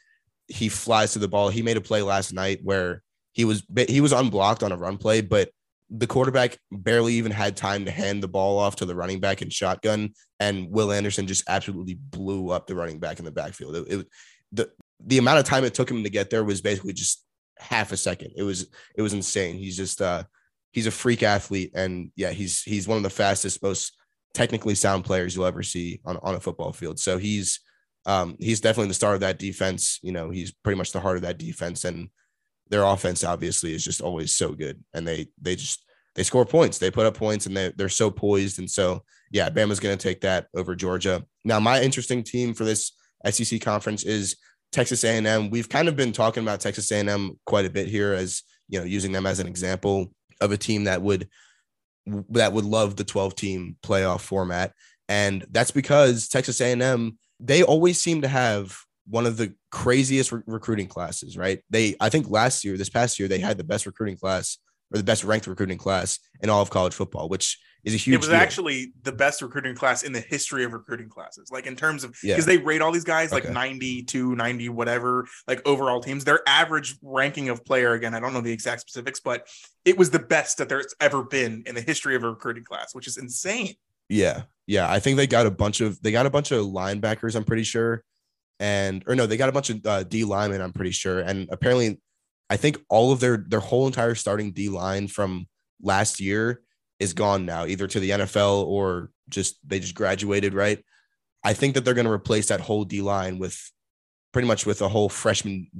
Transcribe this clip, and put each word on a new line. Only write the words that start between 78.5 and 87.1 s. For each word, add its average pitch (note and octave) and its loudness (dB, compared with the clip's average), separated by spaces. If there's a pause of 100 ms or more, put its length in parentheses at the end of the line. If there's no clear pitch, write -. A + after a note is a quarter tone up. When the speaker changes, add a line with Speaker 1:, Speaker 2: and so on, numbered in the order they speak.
Speaker 2:
exact A#2 -6
specifics, - -10
but B2 -4 (360)
it F3+ 6
was F3 6
the D#3 4
best D3 0
that C3+ -4
there's C#3 -6
ever C#3 2
been A2+ -2
in B2 -10
the A#2+ -6
history C#3 -2
of A#2+ 0
a A#2 -2
recruiting A2+ -8
class, - -12
which B2 -16
is B2+ -8
insane. F#3 -6 (340)
Speaker 1:
Yeah. F2+ 2 (240)
Yeah. F#2+ 2
I F#2+ 2
think C3+ 2
they C#3 4
got A#2+ 4
a G#2+ 2
bunch G2+ 0
of, G#2+ -2
they G#2+ 2
got A#2+ 4
a C#3 0
bunch C#3+ 0
of A2 2
linebackers, G#2 -2